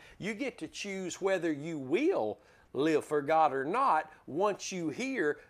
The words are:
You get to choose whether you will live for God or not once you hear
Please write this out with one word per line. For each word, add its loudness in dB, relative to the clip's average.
You -6
get -6
to -8
choose -8
whether 2
you -4
will 0
live 2
for 0
God 4
or 0
not 2
once -2
you -2
hear -2